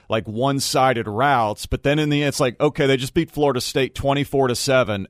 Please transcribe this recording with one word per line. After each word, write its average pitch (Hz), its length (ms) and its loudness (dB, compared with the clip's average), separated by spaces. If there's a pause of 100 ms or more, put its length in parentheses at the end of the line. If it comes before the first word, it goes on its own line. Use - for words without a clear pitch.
like, 110 180 -2
one-sided 131 800 0
routes. 113 600 0
But - 180 -6
then 147 160 2
in 151 80 0
the 147 140 0
end, 143 80 0
it's - 100 -6
like, 127 200 0
okay, 147 260 2
they 135 100 4
just 123 180 -6
beat 165 160 0
Florida 139 300 0
State 135 340 -2
twenty-four 139 540 0
to 120 80 0
seven, 110 540 0